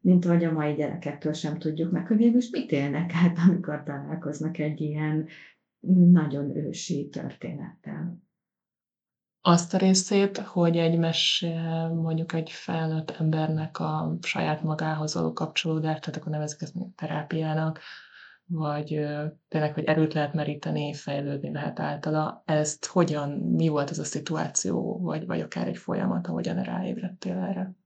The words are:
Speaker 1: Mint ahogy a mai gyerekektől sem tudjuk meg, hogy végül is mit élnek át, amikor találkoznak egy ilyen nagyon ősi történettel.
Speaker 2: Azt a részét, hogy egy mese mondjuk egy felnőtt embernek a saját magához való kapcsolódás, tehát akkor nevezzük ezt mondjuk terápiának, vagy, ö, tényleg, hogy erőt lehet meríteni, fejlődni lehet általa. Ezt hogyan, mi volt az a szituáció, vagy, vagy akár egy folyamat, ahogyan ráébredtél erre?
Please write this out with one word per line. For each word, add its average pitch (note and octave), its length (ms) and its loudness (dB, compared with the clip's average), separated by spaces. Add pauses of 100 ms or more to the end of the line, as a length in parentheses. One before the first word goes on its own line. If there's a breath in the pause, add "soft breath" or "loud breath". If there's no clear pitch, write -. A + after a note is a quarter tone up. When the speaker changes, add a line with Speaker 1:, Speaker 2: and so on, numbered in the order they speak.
Speaker 1:
Mint F3+ 240 6
ahogy E3+ 200 4
a D#3+ 80 2
mai D3+ 220 0
gyerekektől D3 580 -4
sem D#3 260 -6
tudjuk E3 340 -2
meg, F3+ 140 -2
hogy A3 100 2
végül A#3 220 6
is B3 120 0
mit - 220 -2
élnek C#3+ 420 0
át, E3+ 220 6 (120)
amikor D3+ 340 2
találkoznak D3+ 760 -6
egy D3+ 220 -2
ilyen D#3 460 -2 (880 loud breath)
nagyon C#3+ 440 4
ősi - 520 -4
történettel. - 1080 -10 (1200)
Speaker 2:
Azt F3 340 4
a F#3+ 40 4
részét, G3 600 4
hogy E3+ 380 2
egy E3 220 4
mese E3 960 0
mondjuk E3 380 -2
egy D#3+ 180 -2
felnőtt D#3+ 600 -4
embernek D#3 680 0
a D#3+ 440 -2
saját D#3 400 -2
magához D#3 520 -2
való D#3+ 180 0
kapcsolódás, D#3+ 680 -2
tehát D#3 220 -8
akkor D#3 120 -8
nevezzük D3+ 300 -6
ezt D#3 120 -12
mondjuk - 220 -10
terápiának, D#3+ 840 -2 (640 loud breath)
vagy, D3+ 500 -4
ö, D3+ 320 -2 (220)
tényleg, D3+ 260 0
hogy D#3 100 -4
erőt D#3 300 2
lehet D3 200 0
meríteni, D3 600 -2
fejlődni C#3+ 580 -6
lehet D3+ 280 -6
általa. D3+ 680 -2
Ezt D3+ 400 0
hogyan, D3 440 2
mi D#3+ 380 2
volt C#3+ 220 0
az D#3 80 -6
a D3+ 60 -4
szituáció, D#3 960 -2
vagy, D#3 260 -4
vagy E3+ 140 -2
akár F3 280 -4
egy F3 80 -4
folyamat, - 500 -2
ahogyan E3+ 360 -2
ráébredtél - 720 -6
erre? F#3 380 -4 (120)